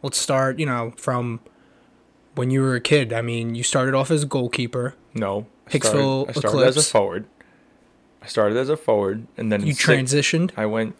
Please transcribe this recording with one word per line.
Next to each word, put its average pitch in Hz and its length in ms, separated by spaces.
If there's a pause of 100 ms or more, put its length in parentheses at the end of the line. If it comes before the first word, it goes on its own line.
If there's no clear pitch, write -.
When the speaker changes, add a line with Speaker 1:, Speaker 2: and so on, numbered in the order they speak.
Speaker 1:
Let's 135 160
start, 135 400
you 156 80
know, 120 300
from 120 440 (920)
when 127 160
you 131 120
were 131 120
a 120 60
kid. 127 320
I 113 100
mean, 117 320
you 120 80
started 131 320
off 139 160
as 151 120
a 147 40
goalkeeper. 127 680 (200)
Speaker 2:
No, 104 320 (200)
I - 60
Speaker 1:
Hicksville 135 500
Speaker 2:
started, - 60
I 123 120
started 107 180
as 131 180
a 151 40
Speaker 1:
Eclipse. - 100
Speaker 2:
forward. 98 340 (960)
I - 40
started 107 320
as 135 100
a 156 80
forward, 104 500 (100)
and 113 160
then 101 100
in 151 60
Speaker 1:
You 151 60
Speaker 2:
six - 120
Speaker 1:
transitioned? 147 680
Speaker 2:
I 110 100
went, 110 340